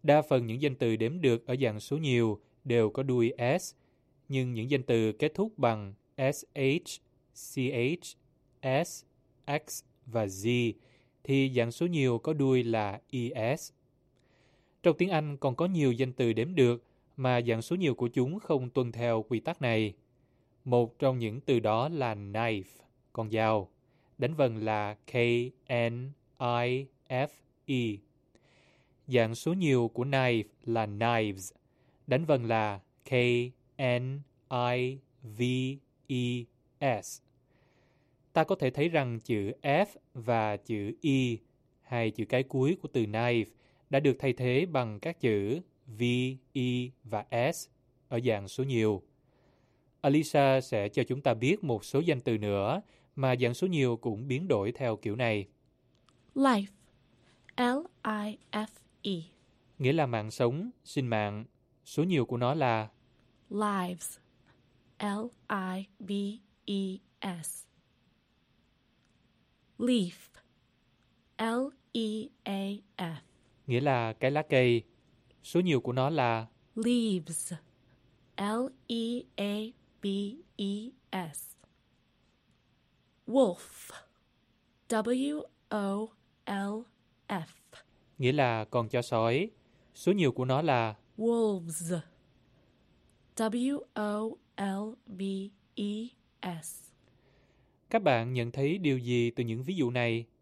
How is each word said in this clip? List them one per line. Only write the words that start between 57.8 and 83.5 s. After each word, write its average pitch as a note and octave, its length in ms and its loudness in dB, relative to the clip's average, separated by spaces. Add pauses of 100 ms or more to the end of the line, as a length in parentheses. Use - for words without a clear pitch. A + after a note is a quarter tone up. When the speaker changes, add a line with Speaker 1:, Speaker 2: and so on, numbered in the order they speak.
Speaker 2:
I G#3+ 360 -6 (140)
F G#3+ 140 -4 (360)
E. G3 100 -2 (640)
Speaker 1:
Nghĩa C3+ 140 2
là D#3 140 4
mạng A2 240 -2
sống, C#3 400 0 (140)
sinh C3+ 220 -4
mạng. G#2+ 380 -2 (400)
Số - 180 -4
nhiều E3 240 2
của B2 100 -6
nó B2 180 0
là A#2 340 2 (600)
Speaker 2:
Lives, G3 680 -4 (800)
L G#3 280 -4 (220)
I F#3+ 380 -4 (120)
V G3 140 -10 (520)
E G3 340 -4 (440)
S. - 220 -12 (2250)
Leaf, A#3+ 320 2 (1300)
L A#3 300 -2 (240)
E A3 360 -4 (140)
A G3 200 -4 (340)
F. E3 180 -6 (520)
Speaker 1:
Nghĩa B2+ 140 2
là B2 320 2
cái C3 180 0
lá B2 120 0
cây. B2 400 4 (600)
Số - 180 0
nhiều D#3+ 200 2
của B2+ 120 -6
nó C3 180 0
là A#2 360 0 (280)
Speaker 2:
Leaves, A3 800 -2 (840)
L A3 300 -2 (200)
E A#3 340 -4 (160)
A G3+ 180 -2 (480)
B G3+ 40 -4 (500)
E G#3 340 -6 (420)
S. - 240 -16 (1700)
Wolf, A3 640 0 (1000)